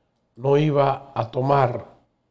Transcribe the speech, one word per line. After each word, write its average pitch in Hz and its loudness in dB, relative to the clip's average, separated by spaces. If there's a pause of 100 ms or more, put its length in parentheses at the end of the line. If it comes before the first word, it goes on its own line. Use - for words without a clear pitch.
(340)
no 139 0
iba 143 0
a 113 -4
tomar 131 0 (440)